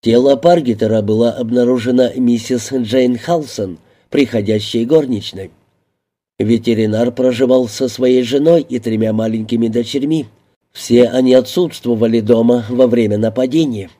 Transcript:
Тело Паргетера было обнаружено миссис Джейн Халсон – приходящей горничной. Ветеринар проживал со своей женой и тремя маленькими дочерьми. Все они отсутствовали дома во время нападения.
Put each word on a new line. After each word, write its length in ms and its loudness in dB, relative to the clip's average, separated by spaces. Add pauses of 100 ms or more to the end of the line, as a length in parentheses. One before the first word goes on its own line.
Тело 340 2
Паргетера 640 0
было 300 0
обнаружено 840 0
миссис 560 -2
Джейн 460 0
Халсон – 600 -6 (340)
приходящей 760 -2
горничной. 640 -2 (880)
Ветеринар 760 0
проживал 560 0
со 200 -6
своей 360 0
женой 380 2
и 180 -6
тремя 340 -2
маленькими 540 -2
дочерьми. 600 -2 (440)
Все 340 2
они 280 2
отсутствовали 840 0
дома 500 2
во 180 2
время 300 0
нападения. 720 -2 (100)